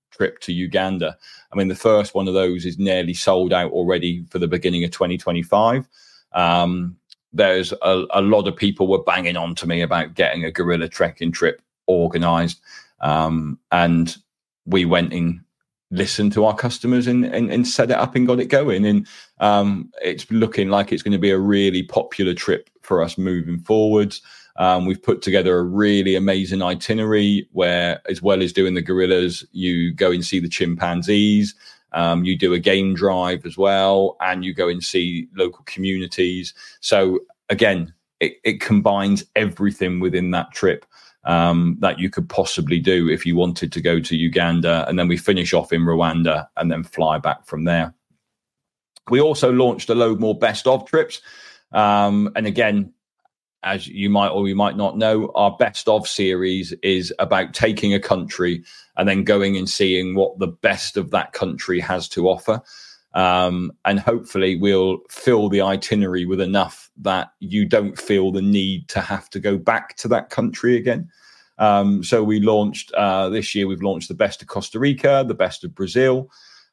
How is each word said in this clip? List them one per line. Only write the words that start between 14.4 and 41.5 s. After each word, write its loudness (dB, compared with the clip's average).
we 0
went 0
and -2
listened 0
to 4
our 4
customers -2
and, 2
and, -2
and 0
set 0
it 2
up 0
and 2
got 2
it -2
going. 2
And, 4
um, 2
it's -6
looking 2
like 2
it's -2
gonna 2
be 2
a 4
really 2
popular -2
trip -4
for 0
us -4
moving -2
forwards. 2
Um, 2
we've -2
put -2
together 2
a 0
really 2
amazing 0
itinerary 0
where, 0
as -6
well 2
as 0
doing 2
the -2
gorillas, 0
you -2
go 2
and 0
see -4
the -2
chimpanzees, 0
um, 0
you 0
do 2
a 2
game 2
drive 0
as -14
well, 2
and -2
you -4
go -2
and -4
see -2
local -4
communities. -4
So 2
again, 0
it, -2
it -2
combines 2
everything -2
within -2
that -4
trip, -2
um, 2